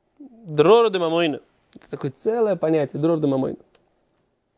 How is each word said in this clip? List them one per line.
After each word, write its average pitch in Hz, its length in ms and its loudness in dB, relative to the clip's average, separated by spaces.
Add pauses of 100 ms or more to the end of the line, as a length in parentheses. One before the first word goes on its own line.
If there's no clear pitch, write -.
(200)
дрора 220 720 2
де 190 100 -2
мамойна, 165 420 -2 (340)
это - 140 -20
такое 143 220 -8
целое 220 440 -2
понятие, 156 460 -2
дрора 160 200 0
де 147 60 0
мамойна. 135 320 -4 (1000)